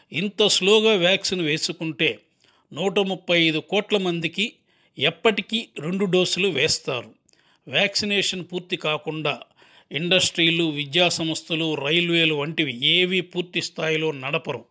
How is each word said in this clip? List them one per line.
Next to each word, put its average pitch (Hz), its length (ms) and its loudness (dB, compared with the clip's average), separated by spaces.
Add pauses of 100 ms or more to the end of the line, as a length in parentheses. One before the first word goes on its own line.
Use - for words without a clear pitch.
(120)
ఇంత 202 340 0
స్లోగా 214 480 4
వ్యాక్సిన్ 185 460 2
వేసుకుంటే 156 760 -2 (540)
నూట 185 260 0
ముప్పై 180 420 2
ఐదు 160 180 2
కోట్ల 202 380 -2
మందికి 175 560 -2 (460)
ఎప్పటికీ 202 680 0 (120)
రెండు 185 240 -2
డోసులు 185 440 2
వేస్తారు. 131 600 -2 (580)
వ్యాక్సినేషన్ 190 840 -2
పూర్తి 175 240 -6
కాకుండా 151 640 -4 (520)
ఇండస్ట్రీలు, 170 720 2
విద్యా 151 440 0
సంస్థలు, 160 680 -2
రైల్వేలు 165 600 0
వంటివి 143 520 -4
ఏవీ 180 340 2
పూర్తి 175 420 -6
స్థాయిలో 160 480 -4
నడపరు. 139 600 -6